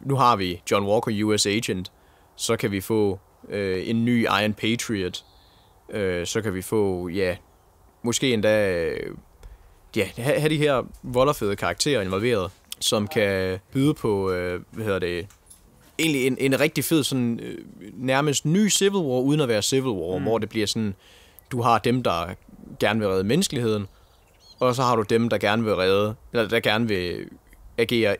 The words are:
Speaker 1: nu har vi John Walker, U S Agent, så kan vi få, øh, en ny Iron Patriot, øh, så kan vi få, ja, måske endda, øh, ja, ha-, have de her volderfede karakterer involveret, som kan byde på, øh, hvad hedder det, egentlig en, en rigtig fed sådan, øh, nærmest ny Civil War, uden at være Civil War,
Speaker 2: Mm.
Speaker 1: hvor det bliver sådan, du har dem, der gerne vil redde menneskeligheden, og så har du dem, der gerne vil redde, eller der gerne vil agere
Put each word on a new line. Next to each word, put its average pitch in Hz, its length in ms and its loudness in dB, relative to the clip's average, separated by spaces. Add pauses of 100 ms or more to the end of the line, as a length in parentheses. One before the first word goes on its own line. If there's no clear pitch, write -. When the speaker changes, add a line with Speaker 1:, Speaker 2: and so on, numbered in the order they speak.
Speaker 1:
nu 135 120 -2
har 123 200 4
vi 90 260 -4 (100)
John 101 140 2
Walker, 107 400 0
U 107 120 2
S 101 80 2
Agent, 101 460 -2 (440)
så - 220 -2
kan 110 140 -2
vi 98 100 -2
få, 104 380 0 (300)
øh, 95 400 -4
en 117 160 0
ny 117 180 2
Iron 104 300 2
Patriot, 110 680 -4 (680)
øh, 90 380 -4
så 113 140 -2
kan 104 120 -4
vi 92 80 -4
få, 95 460 -2
ja, 90 280 0 (640)
måske 120 320 0
endda, 107 380 2 (120)
øh, - 320 -4 (800)
ja, 98 120 0 (100)
ha-, 123 220 0
have 147 100 2
de 156 80 2
her 143 260 2 (200)
volderfede 127 520 0
karakterer 107 460 0
involveret, 95 500 0 (280)
som 107 280 0
kan 95 520 0 (120)
byde 139 220 2
på, 98 380 -2
øh, 90 300 -4 (100)
hvad 110 140 -8
hedder 98 140 0
det, 87 280 -4 (720)
egentlig 143 280 2
en, 127 120 0
en 135 200 2
rigtig 151 240 0
fed 156 200 2
sådan, 120 360 0
øh, 113 180 -10 (360)
nærmest 131 520 0
ny 190 240 4
Civil 196 300 2
War, 131 200 0
uden 139 220 2
at 131 60 0
være 107 140 2
Civil 131 300 0
War, 90 260 -2
Speaker 2:
Mm. 92 60 -4
Speaker 1:
hvor 110 140 0
det 104 120 -4
bliver 107 180 -2
sådan, 104 280 -2 (560)
du 120 100 -4
har 117 180 4
dem, 123 240 0
der 87 240 0 (520)
gerne 110 200 2
vil 104 100 0
redde 95 140 0
menneskeligheden, 117 640 0 (720)
og 123 160 2
så 131 80 0
har 123 120 4
du 113 60 2
dem, 113 280 2
der 110 80 0
gerne 107 260 2
vil 104 120 2
redde, 98 400 2 (180)
eller 113 140 2
der 117 120 0
gerne 113 280 2
vil 90 400 -4 (500)
agere 113 420 2